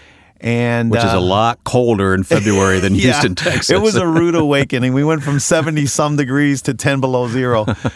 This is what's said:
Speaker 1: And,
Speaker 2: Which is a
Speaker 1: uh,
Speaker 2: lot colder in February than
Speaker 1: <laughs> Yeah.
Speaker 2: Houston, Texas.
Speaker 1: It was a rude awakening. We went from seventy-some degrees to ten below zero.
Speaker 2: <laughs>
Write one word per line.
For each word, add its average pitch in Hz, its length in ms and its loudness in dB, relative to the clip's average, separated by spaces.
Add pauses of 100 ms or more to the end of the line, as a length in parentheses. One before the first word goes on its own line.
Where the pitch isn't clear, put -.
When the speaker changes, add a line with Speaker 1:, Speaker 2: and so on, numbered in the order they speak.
(440)
Speaker 1:
And, 117 460 0
Speaker 2:
Which 117 140 2
is 113 80 2
a 95 60 0
Speaker 1:
uh, - 20 0
Speaker 2:
lot 104 420 0
colder 110 520 2
in 95 100 0
February 95 560 2
than 98 140 2
Speaker 1:
<laughs> - 20 2
Yeah. 98 60 0
Speaker 2:
Houston, 127 340 0
Texas. - 340 -2
Speaker 1:
It 180 100 2
was 214 140 0
a 185 140 0
rude 165 260 2
awakening. 139 580 0
We 139 120 0
went 156 180 0
from 143 160 -2
seventy-some 151 760 -2
degrees 143 460 0
to 135 120 -4
ten 135 260 -2
below 127 280 0
zero. 120 420 0
Speaker 2:
<laughs> 104 60 -4 (200)